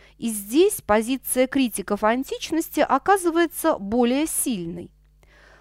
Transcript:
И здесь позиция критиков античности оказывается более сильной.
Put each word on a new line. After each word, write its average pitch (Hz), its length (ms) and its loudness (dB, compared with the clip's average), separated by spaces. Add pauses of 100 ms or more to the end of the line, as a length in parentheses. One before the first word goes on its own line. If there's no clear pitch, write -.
(180)
И 233 120 -6
здесь 220 540 2
позиция 240 640 0
критиков 220 580 -2
античности 302 760 -2
оказывается 330 1000 2
более 240 480 0
сильной. 175 640 -6 (720)